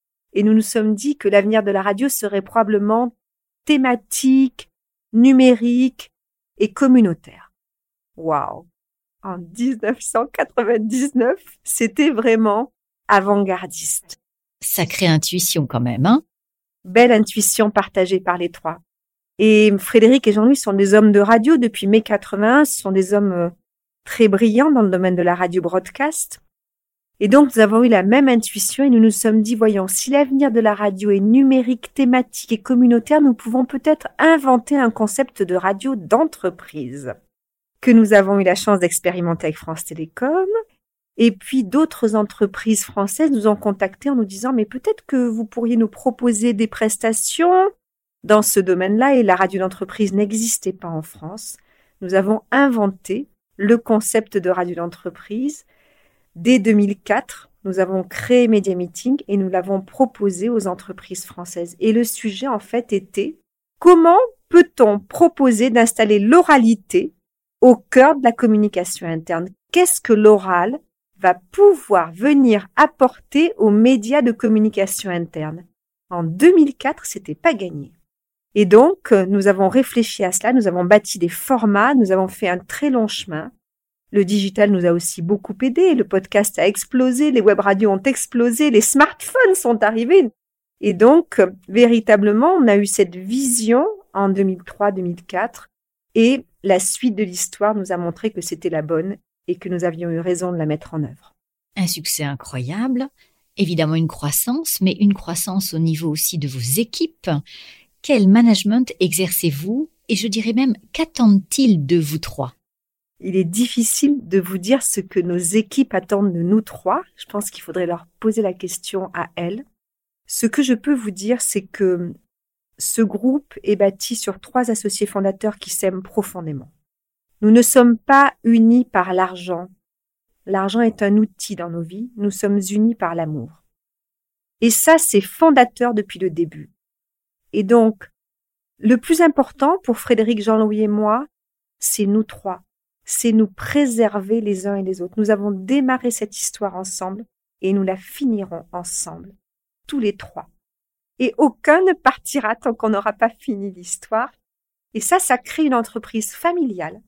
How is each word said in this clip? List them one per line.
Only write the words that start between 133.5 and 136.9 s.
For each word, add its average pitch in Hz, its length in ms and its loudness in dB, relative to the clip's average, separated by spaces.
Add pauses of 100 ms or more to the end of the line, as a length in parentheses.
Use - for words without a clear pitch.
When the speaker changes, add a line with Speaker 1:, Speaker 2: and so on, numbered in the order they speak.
Speaker 1:
Et 233 80 4
ça, 320 260 4
c'est 220 240 0
fondateur 247 720 2
depuis 208 260 -6
le 185 120 -4
début. 160 400 -8 (800)